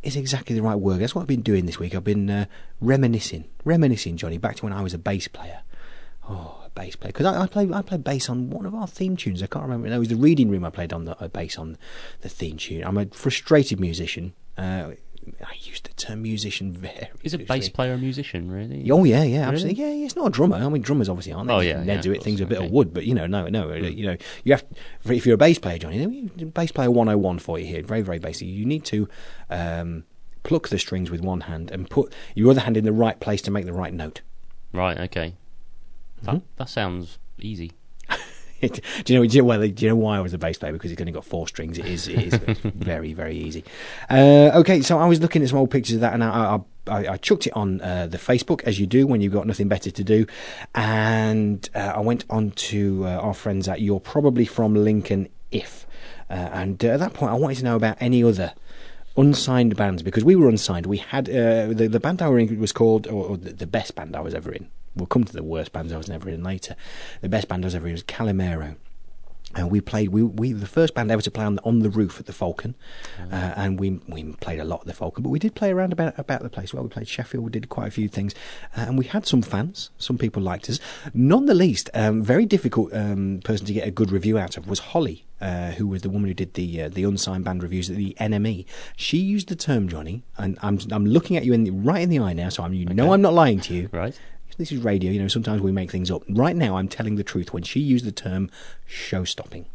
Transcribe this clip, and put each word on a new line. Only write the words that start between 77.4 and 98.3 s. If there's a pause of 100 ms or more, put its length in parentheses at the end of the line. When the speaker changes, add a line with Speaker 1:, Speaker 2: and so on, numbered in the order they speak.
Speaker 1:
we
did
quite
a
few
things, (440)
uh,
and
we
had
some
fans.
Some
people
liked
us. (340)
None
the
least,
um,
very
difficult,
um,
person
to
get
a
good
review
out
of
was
Holly, (160)
uh,
who
was
the
woman
who
did
the,
uh,
the
unsigned
band
reviews
at
the
N
M
E. (300)
She
used
the
term,
Johnny, (140)
and
I'm, (120)
I'm
looking
at
you
in
the,
right
in
the
eye
now,
so
I'm,
you
know
Speaker 2:
Okay.
Speaker 1:
I'm
not
lying
to
you.
Speaker 2:
Right. (400)
Speaker 1:
This
is
radio,
you
know,
sometimes
we
make
things
up.
Right
now,
I'm
telling
the
truth.
When
she
used
the
term (340)